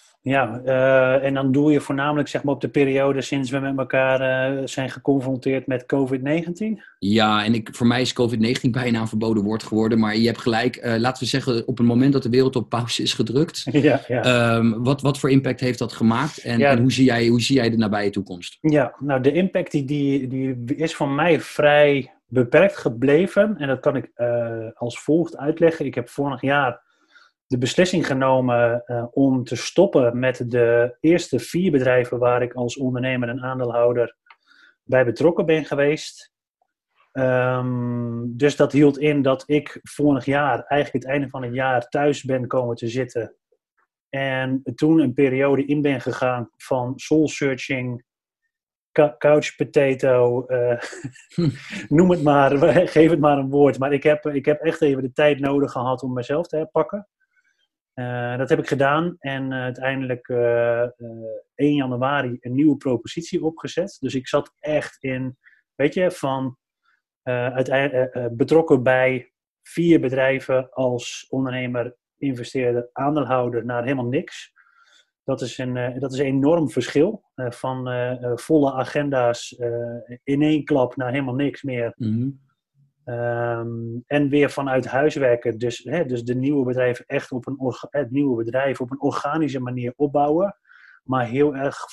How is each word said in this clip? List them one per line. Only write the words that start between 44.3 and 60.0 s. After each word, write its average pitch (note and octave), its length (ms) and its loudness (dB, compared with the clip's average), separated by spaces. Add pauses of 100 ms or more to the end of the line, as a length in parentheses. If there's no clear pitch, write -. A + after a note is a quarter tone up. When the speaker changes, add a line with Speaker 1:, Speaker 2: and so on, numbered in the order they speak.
Speaker 1:
toen D#3+ 240 4
een B2+ 140 2
periode C#3 520 2
in D3 160 0
ben C#3 200 0
gegaan B2 560 -4
van B2+ 380 -4
soul D#3 320 2
searching, B2+ 760 -4 (880)
cou-, D3 260 2
couch D3 380 2
potato, B2+ 880 2
eh, B2 320 0 (320)
<laughs> - 260 -20
Speaker 2:
Hm. E3 140 0 (400)
Speaker 1:
noem F3 220 6
het D#3+ 120 0
maar, C#3+ 280 6 (220)
<laughs> - 140 6
geef D#3+ 220 6
het E3 100 2
maar D3 180 4
een C3+ 120 -2
woord. C#3 300 4
Maar C#3+ 140 0
ik C#3 100 0
heb, D3+ 220 2
ik C#3+ 200 -2
heb D3 160 2
echt D#3+ 200 -2
even C#3 220 2
de B2+ 100 -6
tijd D3 260 4
nodig C#3 320 0
gehad B2+ 320 -4
om B2+ 100 -4
mezelf C#3+ 340 -4
te - 100 -8
herpakken. D#3+ 500 -4 (920)
Eh, B2 400 -6
dat C3 120 -4
heb D#3 100 4
ik C#3 80 -4
gedaan D3+ 520 0
en, C3+ 320 -8
eh, C3 100 -6
uiteindelijk, B2+ 640 -6